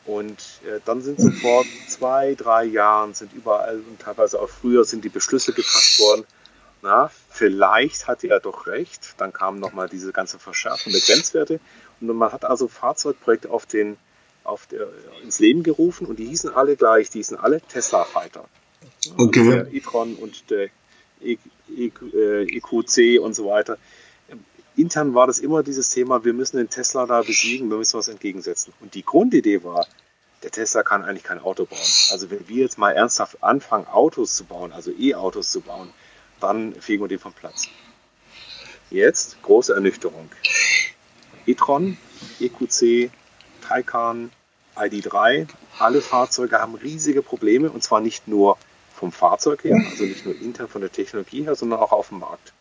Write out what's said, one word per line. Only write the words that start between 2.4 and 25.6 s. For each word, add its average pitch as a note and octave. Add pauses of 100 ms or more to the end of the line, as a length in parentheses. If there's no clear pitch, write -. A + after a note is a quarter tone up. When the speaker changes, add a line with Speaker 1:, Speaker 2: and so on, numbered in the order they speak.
Speaker 1:
Jahren G#2+
sind G2+
überall G#2+
und A2
teilweise G#2+
auch G#2
früher A#2+
sind A2
die G#2
Beschlüsse B2
gefasst -
worden. G#2+ (600)
Na, A2+ (220)
vielleicht G2+
hatte A#2+
er G2+
doch -
recht. -
Dann G2
kam F#2+
nochmal F#2
diese F#2+
ganze F#2
Verschärfung -
der -
Grenzwerte. D#3+ (400)
Und A#2
man A2+
hat B2
also B2
Fahrzeugprojekte -
auf A2+
den, G#2 (460)
auf -
der, - (360)
ins -
Leben C3
gerufen E3+
und A2
die A2+
hießen D#3
alle C#3
gleich, A2
die -
hießen -
alle C#3
Tesla A2
Fighter. E2 (720)
Speaker 2:
Okay. A#2+
Speaker 1:
Also A#2
der B2+
e-tron A#2
und -
der G2+ (500)
E-, A#2+ (380)
E-, A#2+ (220)
äh, G#2
E A2+
Q A2+
C A#2+
und A2
so G#2
weiter. G#2 (960)
Intern D3+
war B2+
das B2+
immer D3